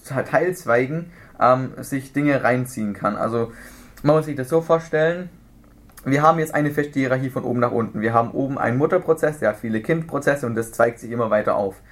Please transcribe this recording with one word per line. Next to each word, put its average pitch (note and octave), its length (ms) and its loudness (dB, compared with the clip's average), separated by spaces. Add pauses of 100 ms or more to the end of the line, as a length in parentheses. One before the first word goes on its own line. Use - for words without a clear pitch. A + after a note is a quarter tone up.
Te-, B2+ 200 -4
Teilzweigen, D#3 880 0 (280)
ähm, B2+ 380 2
sich C3 340 -8
Dinge C#3+ 300 2
reinziehen A#2+ 500 0
kann. G#2 240 -2
Also A#2 360 -2 (500)
man D3+ 140 4
muss D#3 80 2
sich D3 100 -6
das C3 140 -6
so E3 140 2
vorstellen, E3 680 0 (760)
wir C#3 180 2
haben D#3+ 180 6
jetzt D#3 140 -2
eine D3 180 2
feste D3 260 -2
Hierarchie C3 320 0
von B2+ 140 -6
oben A#2+ 160 0
nach A#2+ 100 2
unten. A2 300 -2
Wir A2+ 120 0
haben A#2 200 2
oben C#3 260 -2
einen A#2 200 0
Mutterprozess, D#3 600 2
der G#2+ 120 2
hat G#2+ 80 -4
viele A2 220 -2
Kindprozesse C#3+ 640 -2
und A#2 120 -2
das A2+ 160 -4
zweigt A#2 260 0
sich A2+ 140 -10
immer A#2 180 -2
weiter G#2+ 240 2
auf. G2 260 -4 (120)